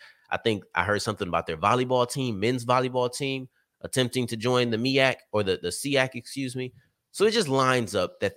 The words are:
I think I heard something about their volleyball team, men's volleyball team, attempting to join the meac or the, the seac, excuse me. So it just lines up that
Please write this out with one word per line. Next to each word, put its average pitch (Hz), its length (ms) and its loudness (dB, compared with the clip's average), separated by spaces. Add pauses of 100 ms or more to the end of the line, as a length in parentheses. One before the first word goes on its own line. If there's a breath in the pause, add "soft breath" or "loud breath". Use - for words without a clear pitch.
(300 loud breath)
I - 80 -2
think 107 260 -2 (100)
I 87 100 0
heard 104 180 0
something 101 260 -4
about 85 180 -2
their 82 120 -6
volleyball 123 520 2
team, 123 300 -4
men's 120 260 0
volleyball 127 460 0
team, 135 380 -6 (320)
attempting 123 460 0
to 117 100 -6
join 120 340 2
the 110 80 0
meac 131 400 2 (120)
or 104 120 2
the, 95 180 0
the 90 80 -4
seac, 131 460 -2
excuse 127 400 -8
me. 127 180 -6 (380 soft breath)
So 190 140 2
it 220 60 4
just 208 160 0
lines 127 480 2
up 92 240 -2
that 101 180 -2